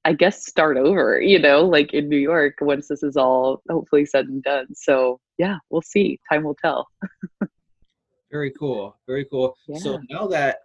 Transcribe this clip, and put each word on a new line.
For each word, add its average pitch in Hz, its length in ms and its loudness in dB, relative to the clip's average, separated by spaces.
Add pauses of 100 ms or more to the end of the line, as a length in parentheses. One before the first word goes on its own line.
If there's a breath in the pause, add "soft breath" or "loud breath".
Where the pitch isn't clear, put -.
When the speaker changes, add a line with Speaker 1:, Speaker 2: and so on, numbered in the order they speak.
Speaker 1:
I 160 80 2
guess, 175 320 0
start 156 320 0
over, 135 420 2
you 190 200 4
know, 147 260 6
like, 151 280 2
in 147 160 -2
New 147 80 2
York, 143 440 0
once 143 260 -2
this 147 160 -6
is 143 140 -4
all 131 520 0
hopefully 151 360 2
said 135 220 0
and 135 160 -8
done. 139 320 -4
So 127 440 0 (180)
yeah, 185 200 -2 (120)
we'll 165 120 -2
see. 180 380 0 (120)
Time 156 120 0
will 147 120 -6
tell. 139 320 -4 (140)
<laughs> - 1300 -16
Speaker 2:
Very 143 200 -6
cool. 117 460 -8 (100)
Very 135 180 -6
cool. 131 300 -4 (180)
So 156 200 -8
Speaker 1:
Yeah. 135 240 -10
Speaker 2:
now 202 100 -6
that, 143 380 -2